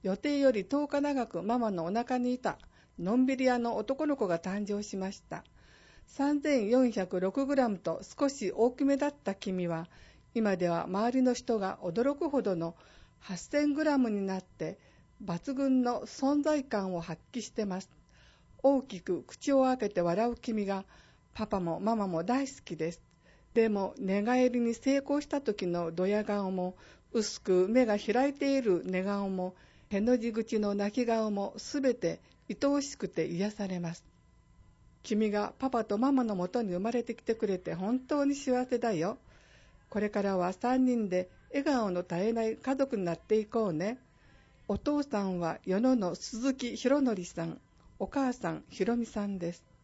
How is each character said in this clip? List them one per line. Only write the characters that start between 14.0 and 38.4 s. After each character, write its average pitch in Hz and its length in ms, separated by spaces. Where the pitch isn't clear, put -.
に 202 100
な 190 200
っ - 20
て、 165 340
抜 180 300
群 262 260
の 240 200
存 285 420
在 302 200
感 196 300
を 170 80
発 170 180
揮 240 80
し - 80
て 220 160
ま 190 160
す。 - 80
大 269 200
き - 180
く 175 220
口 - 300
を 269 100
開 254 140
け 254 120
て 180 120
笑 185 280
う 240 60
君 220 320
が、 196 180
パ 214 140
パ 202 120
も 170 200
マ 214 160
マ 202 120
も 170 160
大 254 240
好 - 60
き 170 120
で 160 160
す。 - 100
で 226 140
も、 196 280
寝 196 240
返 254 280
り 247 100
に 233 160
成 277 220
功 285 220
し 294 80
た 285 140
時 202 240
の 170 260
ド 180 140
ヤ 208 180
顔 202 280
も、 185 240
薄 214 300
く 185 260
目 240 180
が 208 120
開 240 320
い 277 40
て 277 240
い 269 40
る 190 240
寝 185 180
顔 202 260
も、 185 260
へ 196 100
の 240 180
字 226 140
口 220 280
の 202 160
泣 202 160
き 240 160
顔 220 240
も、 202 260
す 285 240
べ 254 140
て 165 260
愛 277 200
お 285 120
し 277 140
く 180 140
て 160 160
癒 170 240
さ 208 180
れ 185 120
ま 170 160
す。 - 100
君 214 300
が 208 260
パ 262 140
パ 226 120
と 202 140
マ 262 140
マ 254 120
の 214 120
も 180 120
と 240 140
に 190 120
生 180 60
ま 220 120
れ 240 100
て 233 140
き - 80
て - 100
く 214 140
れ 190 100
て 165 160
本 202 260
当 285 240
に 277 120
幸 254 300